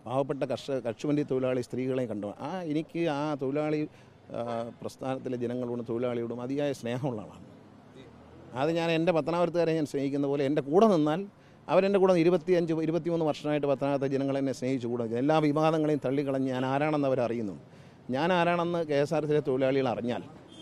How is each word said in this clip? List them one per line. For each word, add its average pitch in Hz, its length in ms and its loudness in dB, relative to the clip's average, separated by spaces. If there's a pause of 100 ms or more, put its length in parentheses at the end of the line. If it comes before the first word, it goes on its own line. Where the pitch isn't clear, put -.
പാവപ്പെട്ട 135 380 -2
കർഷ-, 135 440 -4
കശുവണ്ടി 147 440 0
തൊഴിലാളി 127 300 0
സ്ത്രീകളെയും 127 480 -4
കണ്ടു. 104 180 -6 (200)
ആ, - 20 -6 (120)
എനിക്ക് 160 380 -4
ആ 151 420 -2
തൊഴിലാളി, 151 400 -2 (580)
ആ, - 20 -4 (400)
പ്രസ്ഥാനത്തിലെ 127 560 -6
ജനങ്ങളോടും 120 520 -4
തൊഴിലാളിയോടും 120 520 -4
അതിയായ 139 320 -2
സ്നേഹമുള്ള 120 480 -4
ആളാണ്. - 260 -16 (1120)
അത് 156 100 0
ഞാൻ 165 200 0
എൻ്റെ 165 200 2
പത്തനാപുരത്തുകാരെ 165 600 2
ഞാൻ 160 120 0
സ്നേഹിക്കുന്ന 139 420 -2
പോലെ 143 180 0
എൻ്റെ 147 160 0
കൂടെ 175 340 6
നിന്നാൽ, 156 280 2 (460)
അവരെൻ്റെ 190 300 4
കൂടെ 185 140 6
ഇരുപത്തിയഞ്ച്, 170 600 4
ഇരുപത്തിമൂന്ന് 160 520 0
വർഷമായിട്ട് 147 420 0
പത്തനാപുരത്തെ 139 400 2
ജനങ്ങൾ 135 300 0
എന്നെ 135 220 0
സ്നേഹിച്ചു 127 280 -2
കൂടെ. 120 160 -2
എല്ലാ 127 360 2
വിവാദങ്ങളെയും 151 680 2
തള്ളിക്കളഞ്ഞ് 135 500 0
ഞാൻ 127 100 -2
ആരാണെന്ന് 143 460 0
അവരറിയുന്നു. 117 460 -2 (560)
ഞാൻ 151 240 0
ആരാണെന്ന് 170 500 2
കെ 147 140 2
എസ് 147 140 0
ആർ 151 60 2
ടി 151 60 -2
സിയിലെ 147 200 2
തൊഴിലാളികൾ 135 440 2
അറിഞ്ഞാൽ 107 320 -4 (380)